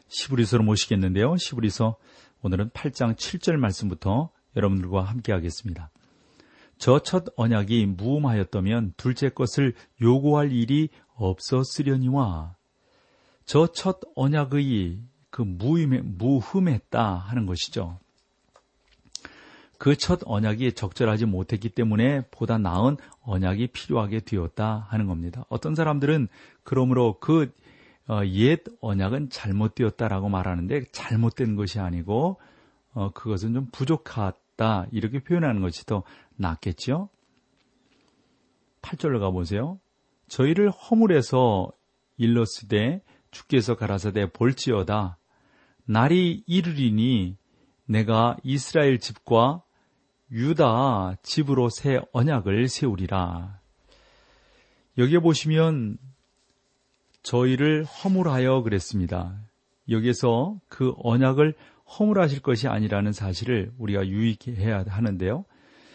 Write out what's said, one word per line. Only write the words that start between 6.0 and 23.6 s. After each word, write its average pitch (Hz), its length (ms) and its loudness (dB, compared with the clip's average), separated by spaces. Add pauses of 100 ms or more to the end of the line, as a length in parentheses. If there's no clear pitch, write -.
"저 127 180 6
첫 175 280 0 (120)
언약이 113 480 2
무음하였다면 104 1120 0
둘째 127 320 -2
것을 127 460 0 (260)
요구할 139 500 4
일이 131 380 2 (240)
없었으려니와." 127 1400 -2 (920)
저 156 220 4
첫 185 320 -4 (160)
언약의 131 880 0 (260)
그 - 140 -4
무음해-, 127 580 0
무흠했다 117 1120 0
하는 104 300 -4
것이죠. 87 540 -6 (1800)
그 143 200 2
첫 175 280 -2
언약이 107 480 -2
적절하지 110 540 0
못했기 98 420 -4
때문에 120 520 0 (100)
보다 113 260 -2
나은 107 400 0 (240)
언약이 98 460 -2